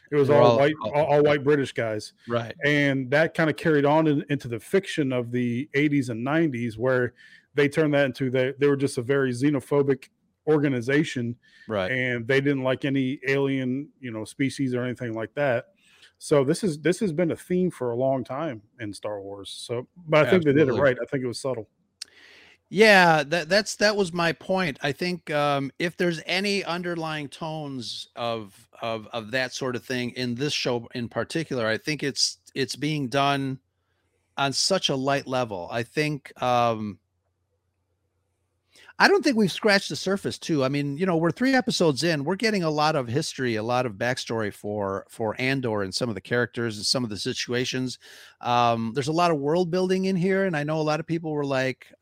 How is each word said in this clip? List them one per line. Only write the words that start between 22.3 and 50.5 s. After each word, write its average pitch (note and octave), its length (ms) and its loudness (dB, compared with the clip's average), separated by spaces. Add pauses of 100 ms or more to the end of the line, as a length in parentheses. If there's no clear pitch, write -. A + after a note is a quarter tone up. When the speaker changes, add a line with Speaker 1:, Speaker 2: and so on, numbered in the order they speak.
Speaker 2:
Yeah, F3+ 560 8
that, D#3 240 -2
that's, G3+ 280 0
that G#3+ 200 2
was F#3+ 160 0
my E3+ 200 0
point. F#3 500 -2
I C#3+ 100 -2
think, F3+ 380 -6
um, C#3+ 480 0
if E3+ 180 -4
there's E3+ 300 0
any G3 380 -2
underlying D#3+ 640 -6
tones C#3+ 880 -10
of, A2+ 520 -6 (120)
of, A2+ 280 -6
of A2 240 -10
that B2+ 200 -2
sort B2+ 240 -4
of A2+ 80 -8
thing B2 280 -4
in B2 240 -4
this C#3 160 -2
show A#2+ 420 -2
in A#2+ 140 -6
particular, B2 580 -4
I A2 120 0
think D3+ 260 -6
it's, - 340 -2 (160)
it's C3 220 -4
being D3 320 -2
done C#3 500 0 (800)
on C#3 160 0
such - 360 0
a D3 80 0
light C#3 300 0
level. G#2+ 460 -4
I A#2 100 -2
think, D3+ 580 -4
um, A#2 600 0 (2000)
I A3 60 8
don't F#4 160 4
think C4+ 140 2
we've G3+ 120 4
scratched G3 380 2
the D3+ 80 -8
surface, F#3 420 -4
too. D3+ 240 0
I C3 60 2
mean, C#3+ 300 -4
you F#3 80 -2
know, F3 100 2
we're E3 140 2
three B3+ 240 0
episodes E3+ 500 2
in. D#3+ 180 0
We're E3+ 140 -2
getting G#3+ 280 0
a D#3 60 0
lot D3+ 260 2
of C3 120 -2
history, B2 480 -2
a G#2 60 -2
lot B2 240 0
of A2 80 -8
backstory A2+ 580 -4
for, G2+ 560 -6
for G#2+ 320 -4
Andor B2 440 -2
and F#2+ 100 -8
some B2 160 -4
of G#2+ 40 -4
the F#2+ 60 -10
characters A#2+ 560 -2
and G#2+ 80 -8
some C3 180 0
of A#2+ 60 -4
the G#2 80 -8
situations. B2 800 -4 (440)
Um, A#2 520 2
there's C3 140 -4
a D#3 40 -2
lot F3 180 2
of D#3 80 0
world D#3+ 320 0
building F#3 340 0
in F#3+ 120 0
here, F#3+ 280 2
and F#3 100 -2